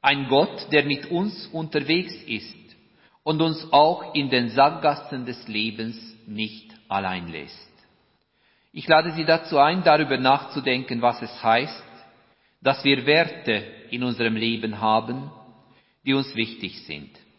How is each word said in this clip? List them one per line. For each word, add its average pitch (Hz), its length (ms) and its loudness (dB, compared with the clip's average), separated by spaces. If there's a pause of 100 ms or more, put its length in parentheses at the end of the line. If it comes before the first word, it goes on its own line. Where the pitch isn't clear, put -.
Ein 139 220 0
Gott, 143 420 2
der 147 140 6
mit 143 260 -4
uns 190 380 -4
unterwegs 160 680 -2 (140)
ist 110 260 -10 (680)
und 156 180 0
uns 160 300 -2
auch 156 420 4
in 143 160 -2
den 123 200 2
Sackgassen 143 760 0
des 120 220 -12
Lebens 110 480 -4 (320)
nicht 107 420 -10 (160)
allein 92 400 -4
lässt. 76 460 -14 (1000)
Ich 151 140 -14
lade 160 280 4
Sie 160 100 -4
dazu 160 340 2
ein, 165 240 4
darüber 151 340 4
nachzudenken, 131 840 0
was 120 200 2
es - 200 -12
heißt, 120 400 0 (800)
dass 135 220 0
wir 135 200 2
Werte 143 600 0 (260)
in 123 140 -6
unserem 113 320 0
Leben 110 440 -4
haben, 113 480 0 (760)
die 135 100 2
uns 135 220 -4
wichtig 110 500 -8
sind. 73 240 -14 (280)